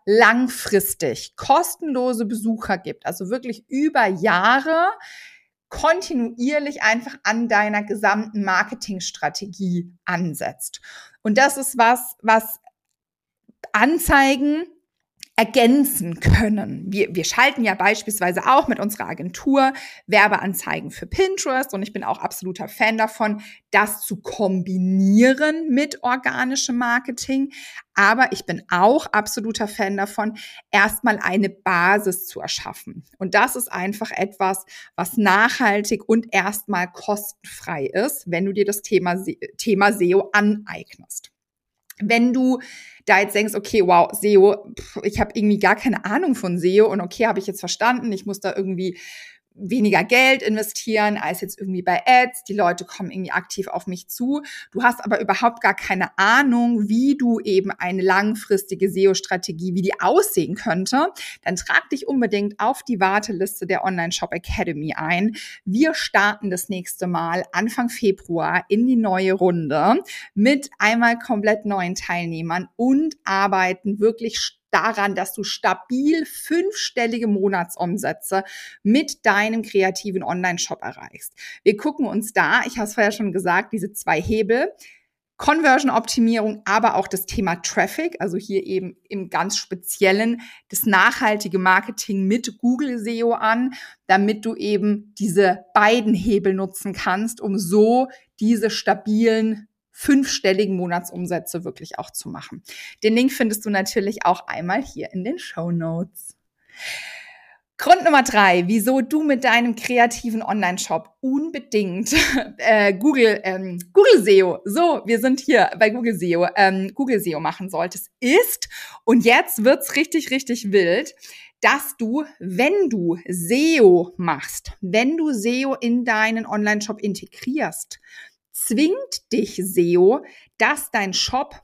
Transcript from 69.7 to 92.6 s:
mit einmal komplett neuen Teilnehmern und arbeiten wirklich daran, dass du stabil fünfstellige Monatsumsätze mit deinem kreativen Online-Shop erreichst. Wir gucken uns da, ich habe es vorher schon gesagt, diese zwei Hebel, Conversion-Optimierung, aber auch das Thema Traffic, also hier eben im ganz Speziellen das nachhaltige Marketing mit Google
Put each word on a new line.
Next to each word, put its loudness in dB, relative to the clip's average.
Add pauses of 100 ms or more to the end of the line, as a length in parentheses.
mit 2
einmal 2
komplett -2
neuen -2
Teilnehmern -6
und 2
arbeiten 0
wirklich -2 (100)
daran, 0
dass -4
du -8
stabil -2
fünfstellige -4
Monatsumsätze -2 (380)
mit 0
deinem 0
kreativen -2
Online-Shop -6
erreichst. -16 (280)
Wir 4
gucken -4
uns -6
da, 2
ich -10
habe -4
es -10
vorher 2
schon -4
gesagt, -2
diese -6
zwei -2
Hebel, 0 (680)
Conversion-Optimierung, 2
aber 2
auch -2
das -6
Thema -4
Traffic, -4
also -4
hier -4
eben -6 (100)
im -8
ganz -2
Speziellen -2 (260)
das -6
nachhaltige 2
Marketing 0
mit -2
Google -2